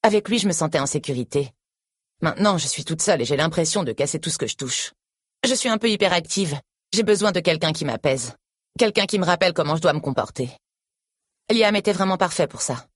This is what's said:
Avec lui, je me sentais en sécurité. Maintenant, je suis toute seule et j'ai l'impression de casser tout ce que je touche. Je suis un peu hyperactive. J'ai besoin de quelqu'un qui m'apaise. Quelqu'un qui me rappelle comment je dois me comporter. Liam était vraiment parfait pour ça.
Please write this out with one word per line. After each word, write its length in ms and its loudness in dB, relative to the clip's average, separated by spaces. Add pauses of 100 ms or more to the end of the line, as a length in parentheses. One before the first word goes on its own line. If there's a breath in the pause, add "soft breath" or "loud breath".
Avec 260 4
lui, 100 2
je 80 0
me 60 2
sentais 260 0
en 60 0
sécurité. 640 -4 (720)
Maintenant, 360 2
je 100 -2
suis 180 -6
toute 160 -4
seule 200 2
et 40 0
j'ai 100 0
l'impression 480 0
de 80 -4
casser 280 -2
tout 100 -6
ce 80 -4
que 100 -4
je 80 -6
touche. 380 -6 (520)
Je 80 2
suis 160 -2
un 80 0
peu 120 0
hyperactive. 680 0 (340)
J'ai 100 2
besoin 280 2
de 80 0
quelqu'un 340 0
qui 120 -4
m'apaise. 500 -2 (440)
Quelqu'un 260 2
qui 140 0
me 60 2
rappelle 280 2
comment 220 0
je 60 -4
dois 120 4
me 60 0
comporter. 500 -4 (1000)
Liam 260 4
était 180 2
vraiment 240 0
parfait 300 0
pour 140 -12
ça. 340 -6